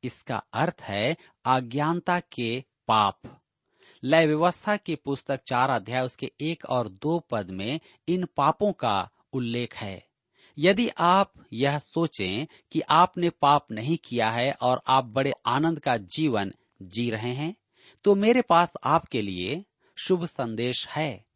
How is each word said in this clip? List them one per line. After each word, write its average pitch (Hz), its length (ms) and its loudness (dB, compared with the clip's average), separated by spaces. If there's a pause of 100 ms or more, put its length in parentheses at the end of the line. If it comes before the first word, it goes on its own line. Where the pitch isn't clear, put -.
इसका 120 320 -8 (160)
अर्थ 135 300 -2
है 104 340 -2 (280)
अज्ञानता 147 760 0
के 120 440 -6 (240)
पाप। 107 540 0 (640)
लय 160 220 6
व्यवस्था 170 500 0
की 170 180 -6
पुस्तक 139 480 -6
चार 127 280 0
अध्याय 123 320 -2
उसके 127 380 -6
एक 156 240 -4
और 123 240 -2
दो 151 300 -2
पद 104 320 -4
में 104 300 -4 (280)
इन 180 180 0 (100)
पापों 160 360 2
का 98 380 -2 (220)
उल्लेख 120 440 -4
है। 98 320 -12 (500)
यदि 196 300 2 (100)
आप 185 340 4 (200)
यह 139 260 0
सोचें 135 680 -4 (240)
कि 156 100 -2
आपने 170 500 2
पाप 143 400 4
नहीं 117 260 -2
किया 113 340 0
है 120 220 0
और 127 340 0
आप 131 180 4
बड़े 135 280 -2 (140)
आनंद 147 340 0
का 127 160 0
जीवन 101 560 -2 (300)
जी 107 280 -4
रहे 113 220 -4
हैं, 156 240 -6 (480)
तो 202 100 6
मेरे 226 280 4
पास 170 300 4 (120)
आपके 135 380 0
लिए 98 420 -4 (320)
शुभ 180 300 -2
संदेश 120 640 -4
है। 143 360 -6 (120)